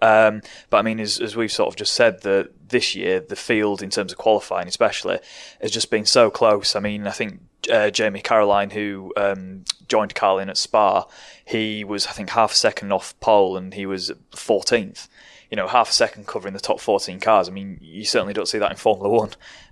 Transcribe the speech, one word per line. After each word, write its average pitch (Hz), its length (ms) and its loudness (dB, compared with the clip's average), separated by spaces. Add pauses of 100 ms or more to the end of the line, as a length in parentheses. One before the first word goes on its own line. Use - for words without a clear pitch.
Um, 110 400 6 (280)
but 117 80 4
I 104 40 4
mean, 110 200 -2
as, 104 180 -4
as 107 160 -6
we've 113 160 -2
sort - 160 0
of - 100 -6
just - 160 -4
said, 113 280 2
the, 98 300 0 (160)
this - 280 0
year, 92 260 0
the 98 140 -12
field, 104 460 -2
in 98 80 -10
terms 98 240 -4
of - 40 -20
qualifying 95 500 0
especially, 92 520 -2 (420)
has 107 100 -4
just 110 200 -4
been 107 140 -2
so 117 240 6
close. 107 460 2
I 104 40 -4
mean, 104 260 -6
I 98 60 -6
think, 101 300 -8 (280)
uh, 107 200 4
Jamie 101 320 -2
Caroline, 101 480 4
who, 101 480 -8
um, 95 480 -4 (240)
joined 107 260 0
Carlin 98 340 0
at - 80 -8
Spa, 110 480 2 (400)
he 107 380 -4
was, 101 240 -6
I - 40 -10
think, 98 180 -10
half 110 240 2
a - 20 2
second 101 380 0
off - 260 -4
pole 98 380 4
and 92 160 -12
he 98 120 -8
was 95 260 -6 (200)
fourteenth. - 800 -2 (420)
You 113 60 -6
know, 92 100 -2
half 117 240 4
a - 20 -2
second 107 320 0
covering 98 300 -8
the 95 40 -10
top - 200 -4
fourteen 95 400 -2
cars. 101 280 2
I 90 40 -12
mean, 98 280 -12
you 82 240 -16
certainly 101 300 -2
don't 95 140 -4
see 110 100 -2
that 104 140 0
in - 60 -12
Formula 98 300 0
One. 107 220 2 (420)